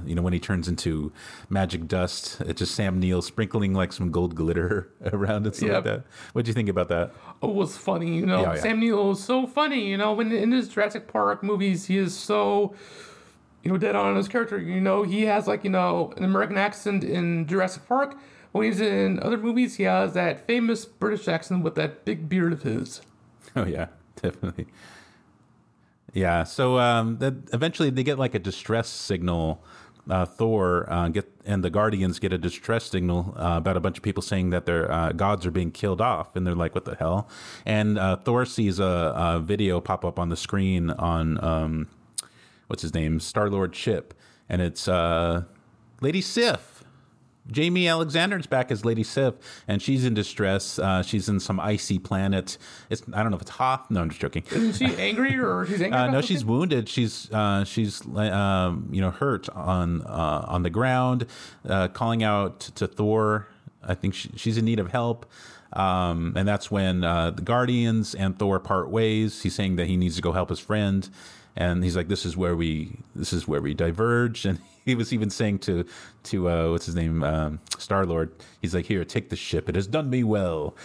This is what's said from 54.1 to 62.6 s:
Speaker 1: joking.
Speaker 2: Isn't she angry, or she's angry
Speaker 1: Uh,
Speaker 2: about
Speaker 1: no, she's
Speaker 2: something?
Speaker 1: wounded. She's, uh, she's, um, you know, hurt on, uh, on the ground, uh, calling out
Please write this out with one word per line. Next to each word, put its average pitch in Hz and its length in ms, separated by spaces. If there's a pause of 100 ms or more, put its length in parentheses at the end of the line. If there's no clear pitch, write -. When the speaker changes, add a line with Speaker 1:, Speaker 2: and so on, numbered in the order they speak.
Speaker 1:
joking. 78 300
Speaker 2:
Isn't 226 240
she 262 100 (160)
angry, 240 380
or 185 260
she's 185 160
angry 131 160
Speaker 1:
Uh, 127 60
Speaker 2:
about 127 80
Speaker 1:
no, 131 100
she's 127 200
Speaker 2:
something? 110 140
Speaker 1:
wounded. 139 340
She's, - 420
uh, 104 320
she's, 101 420 (100)
um, 95 760
you 87 100
know, 92 80
hurt 113 400
on, 85 540
uh, 78 440
on 90 140
the 87 80
ground, 127 560 (420)
uh, 95 200
calling 113 340
out 104 380 (160)